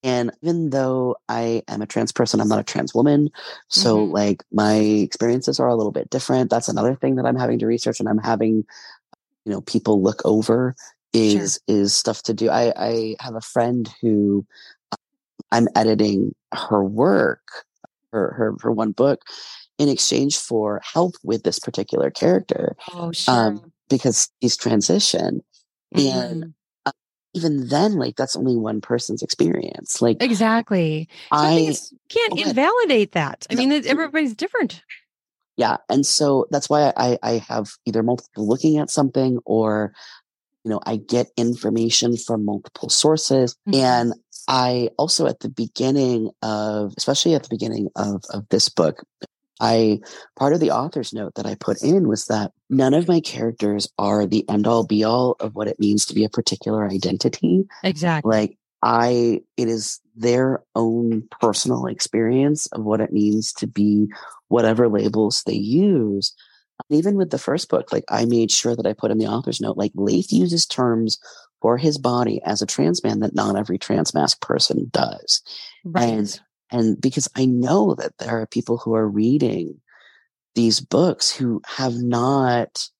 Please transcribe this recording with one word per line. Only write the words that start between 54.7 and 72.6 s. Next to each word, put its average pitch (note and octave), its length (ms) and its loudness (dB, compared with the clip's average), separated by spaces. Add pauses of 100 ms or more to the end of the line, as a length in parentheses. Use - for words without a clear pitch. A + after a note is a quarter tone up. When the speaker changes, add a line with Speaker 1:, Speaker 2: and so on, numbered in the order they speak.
Speaker 1:
be G#2+ 180 2
all A#2+ 360 2
of G#2 140 -8
what G#2 140 -4
it - 100 -8
means G#2 280 2
to - 80 -12
be A2 100 2
a G#2+ 60 -4
particular G#2+ 580 -2
identity. E3 800 0 (180)
Speaker 2:
Exactly. D#3+ 460 0
Speaker 1:
Like, G#2+ 260 0 (260)
I, A#2 600 4 (160)
it A#2+ 100 0
is A2+ 320 -4 (160)
their B2 460 2 (120)
own A2+ 540 0 (140)
personal B2 420 0
experience B2+ 840 0
of - 160 -6
what G#2+ 180 2
it - 100 -4
means G#2 420 2
to - 120 -6
be G#2 420 2 (400)
whatever A2+ 400 4
labels G#2 560 0
they - 80 -2
use. A2 800 0 (540)
And D3+ 100 2
even G3 180 2
with F#3 140 0
the C3 80 -4
first - 300 -4
book, - 240 -2
like, - 160 -2
I A2 160 0
made A#2 260 2
sure - 240 0
that A#2 120 -4
I G#2 80 -2
put A2 160 -4
in G#2+ 80 0
the A2 80 0
author's A2+ 340 -4
note, - 160 -4
like, G#2 180 -2
Leif - 380 0
uses F3 320 2
terms A2+ 540 -2 (420)
for A#2 160 2
his D3 220 0
body B2 480 -2
as G#2 160 -2